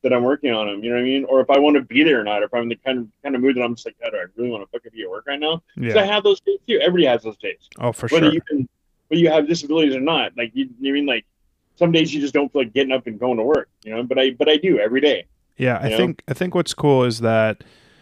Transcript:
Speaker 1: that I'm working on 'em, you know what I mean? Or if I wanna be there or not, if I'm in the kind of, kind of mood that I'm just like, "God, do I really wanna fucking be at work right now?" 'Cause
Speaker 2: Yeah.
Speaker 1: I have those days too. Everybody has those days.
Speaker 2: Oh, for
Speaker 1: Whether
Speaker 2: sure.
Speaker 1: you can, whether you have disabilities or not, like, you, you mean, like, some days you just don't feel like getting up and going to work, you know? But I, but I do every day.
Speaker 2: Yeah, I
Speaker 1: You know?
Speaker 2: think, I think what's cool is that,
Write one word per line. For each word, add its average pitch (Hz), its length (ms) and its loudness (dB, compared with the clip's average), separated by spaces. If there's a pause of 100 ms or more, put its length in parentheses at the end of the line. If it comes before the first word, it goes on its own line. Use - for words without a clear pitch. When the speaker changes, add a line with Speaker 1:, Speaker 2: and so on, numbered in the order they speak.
Speaker 1:
that 123 60 2
I'm 120 100 2
working 131 300 0
on 107 160 -2
'em, 101 160 -10
you 117 60 -4
know 120 60 -2
what 123 60 0
I - 20 -2
mean? 131 200 0
Or 131 160 2
if 127 100 0
I 139 80 6
wanna 147 240 6
be 127 220 2
there 139 160 4
or 104 40 -6
not, 104 200 -2
if 104 100 -8
I'm 120 80 0
in 117 60 -6
the 117 80 -6
kind 131 240 -4
of, 110 80 -12 (160)
kind 139 100 -4
of 123 80 -2
mood 131 140 4
that 123 60 -2
I'm 120 120 -2
just 113 120 -14
like, 110 140 -14
"God, 117 120 -6
do 104 60 -6
I 90 60 -6 (120)
really 120 160 -4
wanna 101 200 -10
fucking 117 220 -12
be 110 80 -12
at 92 80 -10
work 104 160 -12
right 143 140 -6
now?" 160 160 -2 (200)
'Cause 117 180 -4
Speaker 2:
Yeah. 214 60 6
Speaker 1:
I 196 40 2
have 208 180 -2
those 202 180 2
days 196 180 -2 (100)
too. 208 120 0
Everybody 175 260 2
has 120 180 2
those 110 140 -10
days. - 300 -12 (120)
Speaker 2:
Oh, 120 100 -2
for - 180 -10
Speaker 1:
Whether 160 180 4
Speaker 2:
sure. 151 80 4
Speaker 1:
you 165 80 0
can, 139 260 -4 (400)
whether 165 120 0
you 165 100 4
have 151 180 2
disabilities 151 480 0
or 127 40 -4
not, 135 360 -2
like, 120 180 -6
you, 131 140 -4 (120)
you 135 120 -2
mean, 143 140 -2
like, 120 180 -2 (500)
some 170 180 2
days 160 220 2
you 151 60 -4
just 139 140 -4
don't 143 180 0
feel 139 100 0
like 110 100 -4
getting 135 200 0
up 127 140 -4
and 107 120 -10
going 120 180 -2
to 113 60 -2
work, 151 260 0 (140)
you 110 120 -12
know? 117 80 -4
But 123 160 -2
I, 135 120 4
but 135 180 0
I 156 80 4
do 156 220 2
every 117 220 0
day. 131 260 0 (300)
Speaker 2:
Yeah, 123 220 0
I - 60 -6
Speaker 1:
You 110 60 -2
know? 110 60 0
Speaker 2:
think, 170 320 0
I 135 60 -4
think 180 200 -4
what's 175 200 -2
cool 135 300 2
is 113 160 -2
that, 110 420 0 (400)